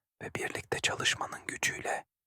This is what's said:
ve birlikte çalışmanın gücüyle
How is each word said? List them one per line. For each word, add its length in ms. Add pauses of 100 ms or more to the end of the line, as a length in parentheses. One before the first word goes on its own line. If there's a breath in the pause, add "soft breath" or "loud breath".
(220)
ve 120
birlikte 460
çalışmanın 680
gücüyle 580 (220)